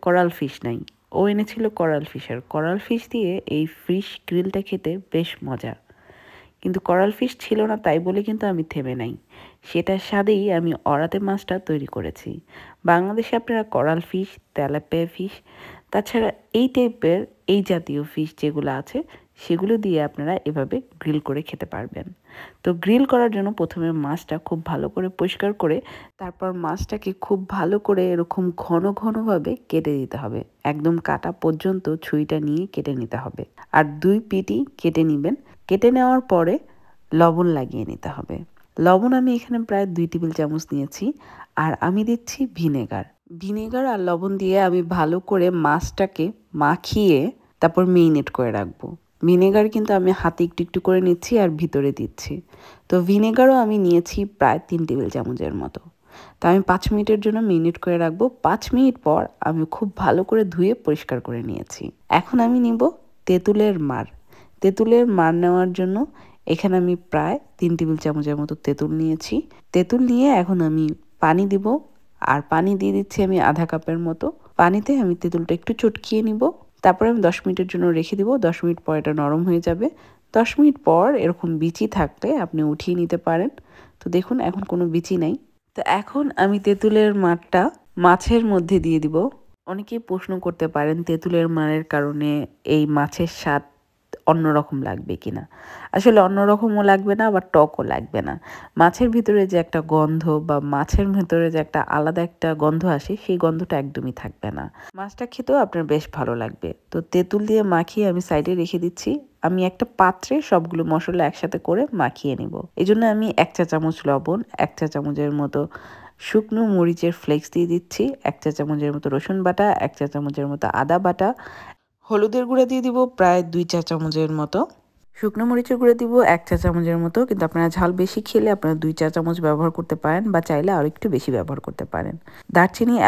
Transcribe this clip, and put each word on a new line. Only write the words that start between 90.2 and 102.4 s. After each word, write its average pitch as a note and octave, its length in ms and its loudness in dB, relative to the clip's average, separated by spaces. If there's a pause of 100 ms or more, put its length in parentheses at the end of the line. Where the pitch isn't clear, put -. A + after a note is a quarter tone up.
করতে E3+ 300 -4
পারেন D3+ 220 0 (120)
তেঁতুলের E3 380 0 (100)
মারের D#3 360 0
কারণে D3 380 -2 (340)
এই D3+ 180 4 (140)
মাছের D3 440 -2
স্বাদ C#3+ 220 0 (640)
অন্যরকম D#3 520 2 (100)
লাগবে F#2 280 -6
কিনা। - 260 -8 (500)
আসলে G#3+ 340 6
অন্যরকমও G#3 640 2
লাগবে G3 280 4
না, A3 120 2
আবার F#3 220 0
টকও D3+ 300 4 (100)
লাগবে - 300 -4
না। C#2+ 120 -6 (420)
মাছের F3 380 4
ভিতরে G#3+ 320 2
যে F#3+ 180 0
একটা E3 160 -4 (120)
গন্ধ D#3 320 2 (240)
বা D3 80 0 (180)
মাছের D3+ 320 0 (100)
ভিতরে E3+ 380 0
যে D#3+ 100 0
একটা D#3 160 -4 (160)
আলাদা D#3+ 320 0
একটা - 200 -4 (140)